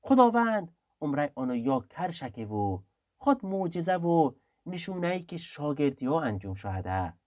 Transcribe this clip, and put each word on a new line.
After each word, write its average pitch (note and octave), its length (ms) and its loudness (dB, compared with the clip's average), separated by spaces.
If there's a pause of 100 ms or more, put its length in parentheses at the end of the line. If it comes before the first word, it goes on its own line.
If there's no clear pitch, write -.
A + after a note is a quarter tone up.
خداوند A#3 760 4 (240)
عمره C#3+ 340 -2
آنو B2+ 220 -2
یا B2+ 240 2
کر F3 300 -6
شکه A#2+ 360 -10
و G2+ 360 -2 (340)
خود - 280 2
معجزه F#3 520 -2
و E3+ 380 4 (320)
نشونه‌ای F3+ 560 -4
که F3 140 -14
شاگردیا D3 840 -2
انجام G2+ 340 -4
شده F#2 600 -4 (120)